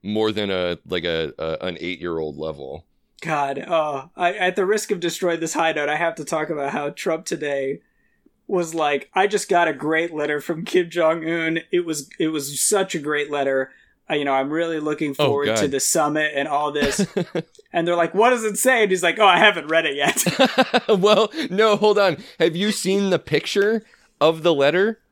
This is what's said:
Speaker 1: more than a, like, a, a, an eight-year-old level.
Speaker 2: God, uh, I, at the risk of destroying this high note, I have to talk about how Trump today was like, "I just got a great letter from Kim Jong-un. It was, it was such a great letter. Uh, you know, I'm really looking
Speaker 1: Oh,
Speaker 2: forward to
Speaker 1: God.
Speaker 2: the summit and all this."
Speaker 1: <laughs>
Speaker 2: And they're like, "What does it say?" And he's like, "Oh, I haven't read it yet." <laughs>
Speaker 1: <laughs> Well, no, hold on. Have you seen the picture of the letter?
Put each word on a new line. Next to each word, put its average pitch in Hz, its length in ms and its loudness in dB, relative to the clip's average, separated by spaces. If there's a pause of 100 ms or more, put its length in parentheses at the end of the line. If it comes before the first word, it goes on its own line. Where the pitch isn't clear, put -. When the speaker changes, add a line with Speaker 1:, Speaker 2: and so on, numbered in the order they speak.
Speaker 1:
more 107 280 0
than 104 200 -4
a, 90 260 -2 (100)
like, 87 160 -4
a, 82 340 -2
a, 80 280 -4
an 90 160 -6
eight-year-old 82 560 -6
level. 73 480 -10 (360)
Speaker 2:
God, 143 380 -4
uh, 151 460 -2 (100)
I, 180 180 -2
at 185 220 -2
the 196 100 0
risk 214 260 -2
of 180 100 -4
destroying 170 400 -2
this 160 120 -6
high 165 200 0
note, 147 160 -2
I 151 80 -2
have 165 180 -2
to 156 80 -12
talk 156 260 -4
about 143 220 -4
how 147 200 -4
Trump 160 340 -4
today 143 560 -4 (680)
was 175 260 -2
like, 147 400 -2
"I 196 140 2
just 202 220 -2
got 175 180 4
a 156 60 -2
great 160 400 -2
letter 147 260 -2
from 165 240 -6
Kim 180 260 0
Jong-un. 165 680 0 (120)
It 175 140 0
was, 151 320 -6
it 160 120 0
was 147 320 -6
such 190 340 0
a 165 40 -2
great 147 300 -4
letter. 135 420 0 (380)
Uh, 165 60 -2
you 147 80 -2
know, 139 100 0
I'm 135 160 0
really 165 300 -2
looking 151 400 -2
Speaker 1:
Oh, 147 80 4
Speaker 2:
forward 143 200 0 (100)
to 110 60 2
Speaker 1:
God. 139 80 0
Speaker 2:
the 135 100 -2
summit 151 540 0
and 143 120 -2
all 147 240 -2
this." 147 400 0
Speaker 1:
<laughs> - 40 -10 (580)
Speaker 2:
And 170 140 0
they're 175 100 2
like, 170 180 2
"What 226 140 6
does 233 160 2
it 208 120 -2
say?" 247 260 4
And 208 80 2
he's 180 120 0
like, 170 160 2
"Oh, 220 80 6
I 175 120 8
haven't 165 280 4
read 160 180 2
it 139 120 0
yet." - 260 0 (640)
<laughs> - 0 -
Speaker 1:
<laughs> - 0 -
Well, 208 420 4 (200)
no, 208 260 4
hold 208 240 2
on. 190 180 2 (220)
Have 165 160 2
you 208 160 0
seen 196 400 0
the 170 80 2
picture 202 640 0 (360)
of 160 220 2
the 170 120 4
letter? 165 460 2 (120)